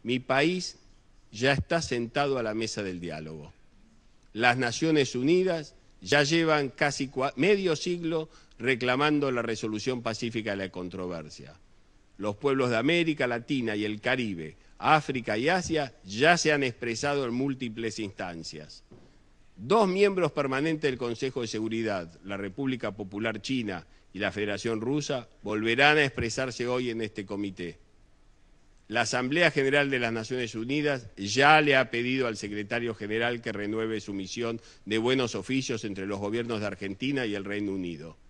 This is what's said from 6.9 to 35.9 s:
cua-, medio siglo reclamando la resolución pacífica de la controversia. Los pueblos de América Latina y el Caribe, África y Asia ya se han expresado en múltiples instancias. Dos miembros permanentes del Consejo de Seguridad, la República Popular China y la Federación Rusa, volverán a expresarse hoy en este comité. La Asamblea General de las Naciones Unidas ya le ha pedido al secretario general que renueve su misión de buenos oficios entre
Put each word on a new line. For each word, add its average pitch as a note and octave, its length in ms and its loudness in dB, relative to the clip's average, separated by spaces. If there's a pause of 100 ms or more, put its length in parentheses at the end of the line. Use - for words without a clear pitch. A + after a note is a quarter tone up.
cua-, C3 280 -2
medio F#3 380 4
siglo E3 540 -4 (300)
reclamando C3 760 2
la B2 80 0
resolución A2+ 600 -4
pacífica A2+ 480 -4
de G2+ 80 -2
la F#2+ 100 -4
controversia. F2 840 -10 (640)
Los G2+ 180 -4
pueblos C3+ 320 2
de A#2+ 80 2
América D3+ 500 2
Latina A#2 500 -2
y G#2+ 100 0
el G#2 160 -6
Caribe, G#2+ 540 -2 (220)
África B2+ 600 2
y C3 100 0
Asia D#3+ 460 -2 (100)
ya B2+ 320 4
se D#3 160 2
han C#3+ 120 2
expresado C3 600 -2
en A#2 80 -4
múltiples A#2+ 680 -4
instancias. E2+ 840 -10 (720)
Dos F#3+ 320 4
miembros F#3 440 4
permanentes D3 580 0
del B2+ 80 -6
Consejo B2 420 -4
de A#2 60 -2
Seguridad, A2 680 -2 (120)
la G2 120 -6
República A2 560 -4
Popular G#2 480 -6
China G#2 460 -4 (260)
y F#2 60 -10
la G2 140 0
Federación G#2 500 -2
Rusa, C3+ 460 -4 (140)
volverán A#2 540 4
a D3+ 80 6
expresarse B2 640 -2
hoy B2 220 -2
en A2+ 100 -4
este G#2+ 240 -4
comité. F#2+ 540 -6 (1080)
La A#2 160 0
Asamblea C3+ 480 2
General C#3+ 380 2
de C3+ 100 0
las A#2+ 140 0
Naciones A#2 420 -4
Unidas C3+ 640 -2
ya C3 460 8
le C#3+ 120 6
ha C3 160 4
pedido B2 360 0
al A2+ 100 -4
secretario G#2 580 -4
general A2+ 460 -2
que A#2 100 -6
renueve G#2+ 500 -4
su G2+ 120 -10
misión A2+ 480 -6 (240)
de G#2+ 140 0
buenos B2 360 2
oficios B2+ 500 -4
entre G2 220 -6